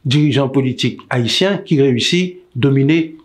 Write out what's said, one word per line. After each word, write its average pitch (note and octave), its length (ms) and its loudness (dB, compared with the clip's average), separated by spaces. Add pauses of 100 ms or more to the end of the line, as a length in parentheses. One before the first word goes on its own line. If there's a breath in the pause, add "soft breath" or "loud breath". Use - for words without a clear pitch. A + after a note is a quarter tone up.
dirigeant C#3 440 2
politique B2+ 520 -2 (100)
haïtien C3 460 0
qui - 220 0
réussit D#3 600 0 (160)
dominer C#3 680 0